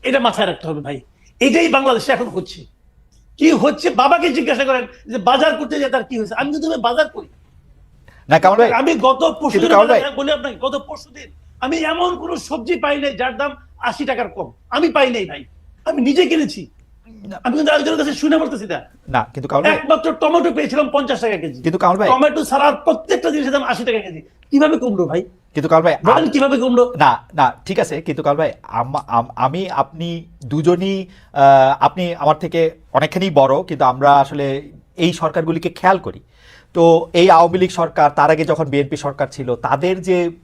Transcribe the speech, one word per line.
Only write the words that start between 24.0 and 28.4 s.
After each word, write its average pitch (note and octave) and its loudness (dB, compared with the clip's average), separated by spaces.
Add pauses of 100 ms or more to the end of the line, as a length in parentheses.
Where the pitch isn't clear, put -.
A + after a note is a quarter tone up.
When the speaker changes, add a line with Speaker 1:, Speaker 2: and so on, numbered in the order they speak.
Speaker 1:
কিভাবে D4+ 0
কমলো G3+ -2
ভাই? D#3+ -4 (320)
Speaker 2:
কিন্তু D#3 -2
কামাল D#3+ 6
ভাই, E3+ 4 (100)
Speaker 1:
বলেন C#4 4
Speaker 2:
আম-, B3+ -2
Speaker 1:
কিভাবে C#4 2
কমলো? B3 2
Speaker 2:
না, C#3 4 (100)
না, D3 2 (140)
ঠিক - -4
আছে, D#3 -4
কিন্তু D#3 -6
কামাল C#3+ 0
ভাই, D#3 0 (120)